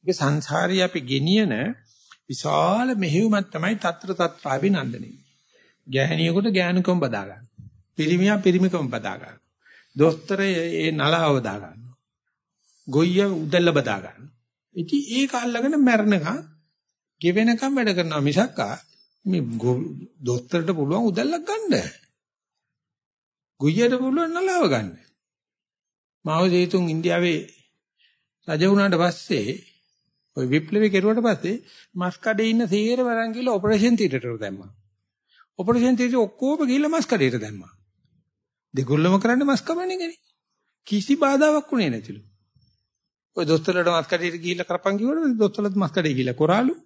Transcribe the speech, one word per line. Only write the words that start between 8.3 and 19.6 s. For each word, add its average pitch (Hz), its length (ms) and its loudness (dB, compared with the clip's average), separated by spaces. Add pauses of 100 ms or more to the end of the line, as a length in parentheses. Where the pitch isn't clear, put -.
පිරිමිකම 180 500 2
බදා 104 280 -6
ගන්න. - 220 -20 (580)
දොස්තර 160 440 2
ඒ, 180 240 0 (120)
ඒ 160 140 0
නලාව 156 420 2
බදා 110 260 -2
ගන්න. 92 220 -16 (1080)
ගොයිය 180 440 2
උදැල්ල 165 380 2
බදා 123 300 0
ගන්න. 113 280 -18 (480)
ඉතින් 180 340 -2
ඒක 262 240 0
අල්ලගෙන 247 440 -2
මැරෙනකන් 214 600 4 (840)
ගෙවෙනකම් 226 520 2
වැඩ 233 200 0
කරනවා 165 280 -2
මිසක් 147 400 0 (640)
මේ 185 180 0 (120)
ගො-, 123 300 0 (340)